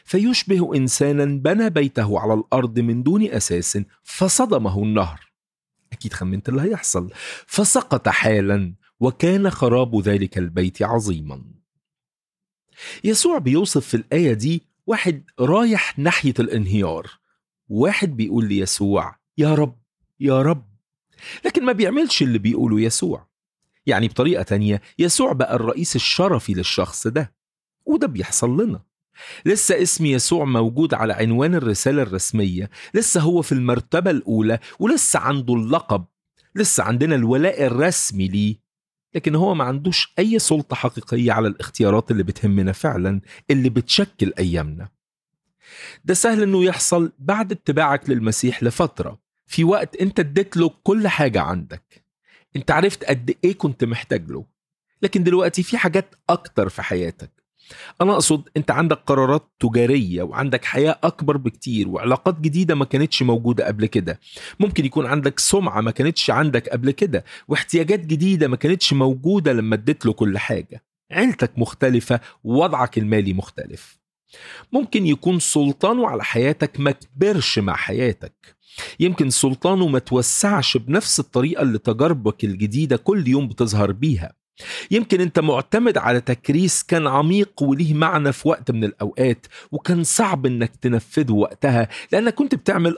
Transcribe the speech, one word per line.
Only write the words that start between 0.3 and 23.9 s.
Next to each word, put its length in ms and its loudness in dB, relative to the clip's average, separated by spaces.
إنسانا 480 2
بنى 460 0
بيته 500 0
على 140 0
الأرض 440 0
من 240 0
دون 200 2
أساس 560 -2
فصدمه 800 0
النهر." 500 -2
أكيد 200 -12
خمنت 360 -6
اللي 140 -2
هيحصل. 480 -4
"فسقط 640 0
حالاً، 680 2
وكان 500 2
خراب 500 2
ذلك 380 0
البيت 440 -2
عظيماً." 600 -2
يسوع 340 2
بيوصف 480 2
في 100 -2
الآية 360 0
دي 300 -2
واحد 360 -2
رايح 580 0
ناحية 400 0
الانهيار، 680 -2
واحد 480 0
بيقول 320 0
ليسوع: 680 -2
"يا 160 2
رب، 220 0
يا 220 2
رب"، 220 0
لكن 200 0
ما 80 4
بيعملش 500 0
اللي 160 2
بيقوله 420 2
يسوع. 460 -2
يعني 220 2